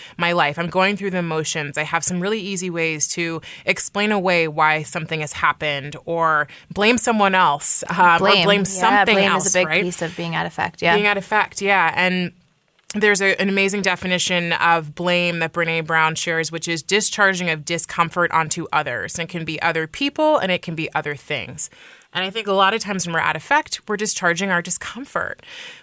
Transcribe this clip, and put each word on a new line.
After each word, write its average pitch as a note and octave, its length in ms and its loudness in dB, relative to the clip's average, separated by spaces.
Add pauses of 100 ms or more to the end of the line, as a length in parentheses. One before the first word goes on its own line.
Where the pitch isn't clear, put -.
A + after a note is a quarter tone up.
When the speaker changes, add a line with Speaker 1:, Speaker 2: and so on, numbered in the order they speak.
(160)
Speaker 1:
my E3+ 160 0
life. D#3 280 2
I'm F3 100 -4
going F#3+ 260 2
through G3 140 -6
the F3+ 140 -2
motions. D#3+ 520 -4
I D3+ 80 0
have D#3+ 200 -2
some F3+ 160 0
really G#3 200 -2
easy F#3+ 300 -4
ways D#3+ 400 -2
to E3 320 -4 (240)
explain G3+ 460 0
away F3+ 360 2
why D#3 360 0
something D#3 380 -4
has D3 120 2
happened D3 600 -2 (100)
or D#3+ 420 0 (240)
blame A3 280 2
someone G#3 340 4
else, D#3+ 560 4
um, F3 300 6
Speaker 2:
Blame. G3+ 220 4
Speaker 1:
or - 20 2
blame G3+ 160 4
Speaker 2:
Yeah, G3 60 0
Speaker 1:
something G#3 500 4
Speaker 2:
blame G3 160 4
Speaker 1:
else, F3+ 160 2
Speaker 2:
is - 80 4
a F3+ 40 4
big F3+ 80 2
Speaker 1:
right? E3+ 160 0
Speaker 2:
piece F3 200 -2
of E3+ 120 -6
being E3 200 -6
at E3 100 -2
effect, - 380 -6
yeah. E3+ 100 4
Speaker 1:
Being G#3 140 2
at G3+ 100 0
effect, G3+ 460 -2
yeah. F#3 320 2
And F3+ 360 0 (640)
there's G#3 280 4
a, F#3+ 200 2
an G3 80 0
amazing G3 320 0
definition F3+ 720 -2
of E3 400 0
blame F3 460 -2
that D#3+ 140 -4
Brené E3 320 -2
Brown D#3+ 280 2
shares, D#3+ 380 -4
which E3 160 -8
is D#3+ 160 -4
discharging F#3+ 640 2
of D#3 160 -4
discomfort E3+ 640 0
onto D#3+ 400 -2
others. B2+ 460 -2
And E3 100 -6
it - 40 -18
can E3 140 -6
be D#3 180 -8
other E3 240 0
people D4+ 500 0
and F#3+ 140 -2
it E3+ 100 -2
can E3 140 -10
be D#3 180 -6
other D3 220 -6
things. C3 560 -8 (400)
And F#3 140 -4
I F#3+ 60 -6
think G#3+ 160 -8
a G3+ 60 0
lot G3 200 4
of A3+ 80 -2
times G3 240 -4
when E3+ 80 -4
we're D#3+ 60 0
at D#3 160 0
effect, - 520 -2
we're G#3+ 80 -4
discharging F#3+ 540 0
our F3 140 0
discomfort. - 800 -6 (400)